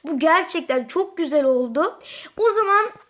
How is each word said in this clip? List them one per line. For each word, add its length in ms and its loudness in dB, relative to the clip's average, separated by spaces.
Bu 160 -4
gerçekten 680 0
çok 320 -4
güzel 280 0
oldu. 540 0
O 120 2
zaman, 360 2